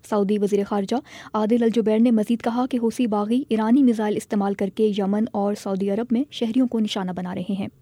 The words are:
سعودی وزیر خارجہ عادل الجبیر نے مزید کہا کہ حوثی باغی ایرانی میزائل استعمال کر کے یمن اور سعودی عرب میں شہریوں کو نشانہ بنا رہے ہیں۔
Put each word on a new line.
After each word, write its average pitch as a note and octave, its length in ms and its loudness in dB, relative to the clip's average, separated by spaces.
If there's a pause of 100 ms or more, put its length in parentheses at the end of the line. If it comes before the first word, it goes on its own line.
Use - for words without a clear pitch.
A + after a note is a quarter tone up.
(100)
سعودی G#3 280 0
وزیر G3+ 260 0
خارجہ G3+ 320 -4 (360)
عادل A3 300 2
الجبیر A3 360 2
نے A#3+ 120 6
مزید A3+ 320 2
کہا B3 280 0
کہ C4 60 -2
حوثی A#3 300 0
باغی G#3+ 420 0
ایرانی A3+ 340 4
میزائل G#3+ 340 2
استعمال G3+ 380 -2
کر G3 200 -2
کے G#3+ 240 2
یمن G#3 340 0
اور G3+ 220 0
سعودی G3 360 -4
عرب A3+ 200 -2
میں B3 200 2
شہریوں A#3+ 380 0
کو A3+ 120 -2
نشانہ G#3 300 -2
بنا F3+ 240 -6
رہے F#3+ 180 -6
ہیں۔ G3 160 -4 (140)